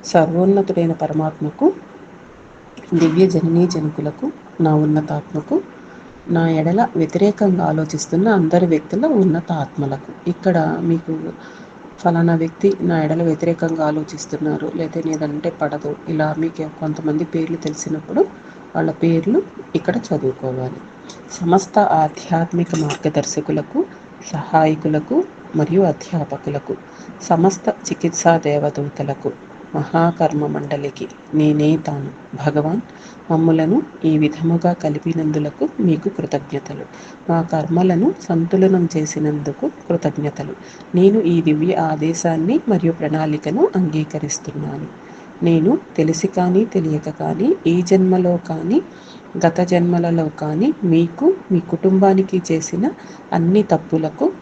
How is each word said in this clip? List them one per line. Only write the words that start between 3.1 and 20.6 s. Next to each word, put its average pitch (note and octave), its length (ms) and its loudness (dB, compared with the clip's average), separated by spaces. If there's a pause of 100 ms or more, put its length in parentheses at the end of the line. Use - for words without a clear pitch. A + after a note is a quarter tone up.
జననీ E3+ 400 2
జనకులకు, D#3 640 -4 (300)
నా D#3 140 4
ఉన్నతాత్మకు, D3+ 880 0 (680)
నా E3 200 2
ఎడల E3 460 2
వ్యతిరేకంగా F3+ 720 2
ఆలోచిస్తున్న D#3+ 600 0
అందరి F3+ 380 4
వ్యక్తుల E3+ 400 0
ఉన్నత F#3+ 460 2
ఆత్మలకు. C#3 760 -4
ఇక్కడ E3+ 520 0
మీకు E3 380 -2 (800)
ఫలానా E3+ 360 2
వ్యక్తి E3 460 0
నా E3+ 220 0
ఎడల D#3+ 200 0
వ్యతిరేకంగా E3 600 0
ఆలోచిస్తున్నారు, D3+ 920 -4
లేతే D#3+ 300 -6
నేనంటే D3+ 440 -4
పడదు, D3 460 -6 (140)
ఇలా D#3 280 -2
మీకు D#3+ 420 -6
కొంతమంది D#3 460 -2
పేర్లు E3 320 -4
తెలిసినప్పుడు D#3 680 -2 (500)
వాళ్ళ D#3+ 160 0
పేర్లు E3 520 2 (320)
ఇక్కడ F3 200 -2
చదువుకోవాలి. C3 840 -4 (640)